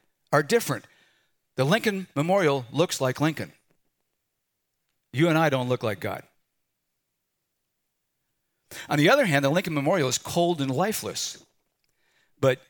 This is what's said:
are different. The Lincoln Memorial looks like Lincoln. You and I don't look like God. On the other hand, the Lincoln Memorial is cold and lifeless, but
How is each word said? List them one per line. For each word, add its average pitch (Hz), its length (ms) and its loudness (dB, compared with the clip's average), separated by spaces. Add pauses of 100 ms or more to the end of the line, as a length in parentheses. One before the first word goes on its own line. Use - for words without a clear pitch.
(320)
are 151 100 4
different. 147 440 -2 (680)
The 131 80 0
Lincoln 190 420 0 (100)
Memorial 151 560 2
looks - 280 0
like 127 200 -2
Lincoln. - 320 -2 (1600)
You 156 160 2
and 160 100 2
I 160 120 4
don't 127 180 -2
look 127 140 -2
like 104 180 -4
God. 98 220 -8 (2750)
On 147 100 0
the 156 120 6
other 277 160 4
hand, 143 180 2
the 139 60 2
Lincoln 180 240 -2
Memorial 147 340 0
is 120 80 -2
cold 170 440 -2
and 135 100 -4
lifeless, 156 760 -4 (960)
but 135 300 2